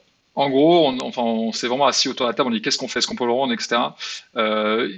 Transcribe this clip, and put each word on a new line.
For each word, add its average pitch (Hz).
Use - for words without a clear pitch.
en 143
gros, 156
on, 127
enfin, 127
on 113
s'est -
vraiment 135
assis 127
autour 127
de 120
la 110
table, 131
on -
dit, « 107
Qu'est-ce 139
qu'on 123
fait ? -
Est-ce -
qu'on 117
peut 123
le 120
revendre ? » 127
et -
cetera. 127
Euh, 107